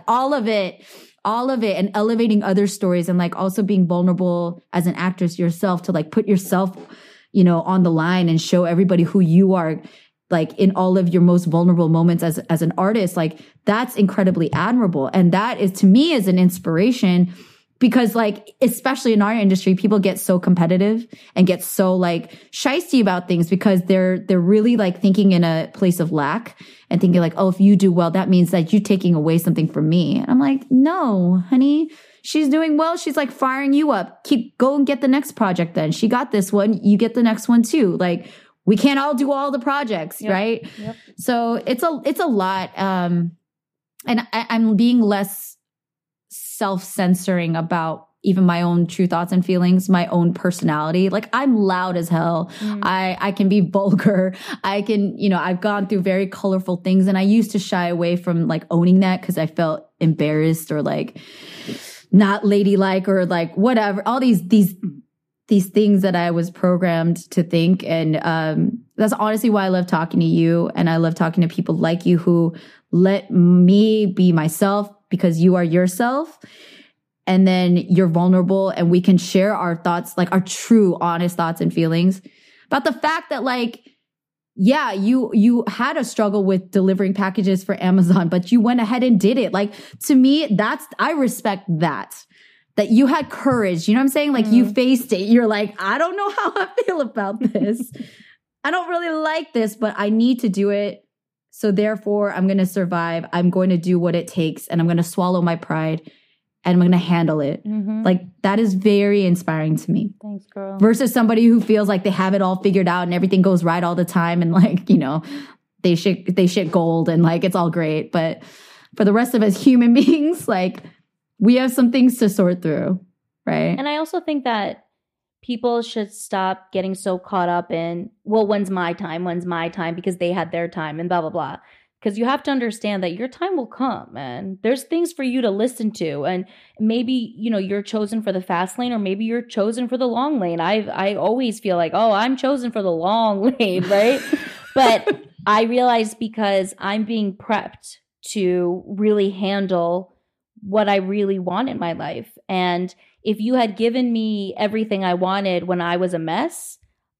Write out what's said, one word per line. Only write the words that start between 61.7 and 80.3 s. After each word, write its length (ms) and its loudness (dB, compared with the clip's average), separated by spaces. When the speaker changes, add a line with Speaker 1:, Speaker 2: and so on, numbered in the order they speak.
Speaker 1:
not 340 4
ladylike 640 2
or, 180 2
like, 300 -4
whatever. 500 0
All 140 -2
these, 300 2
these, 260 4
these 200 2
things 340 2
that 140 0
I 160 0
was 200 -2
programmed 640 0
to 100 0
think. 440 0
And, 360 -2
um, 580 -2
that's 160 2
honestly 360 0
why 140 2
I 60 -2
love 180 0
talking 320 -2
to 60 2
you. 500 2
And 140 0
I 80 0
love 180 0
talking 260 0
to 60 2
people 280 -4
like 300 -2
you 120 4
who 360 0
let 400 2
me 760 6
be 260 2
myself 580 0
because 300 0
you 160 4
are 80 0
yourself. 720 -2
And 220 4
then 300 2
you're 300 2
vulnerable 640 2
and 200 0
we 120 4
can 180 6
share 340 0
our 220 -4
thoughts, 420 -4
like, 140 -2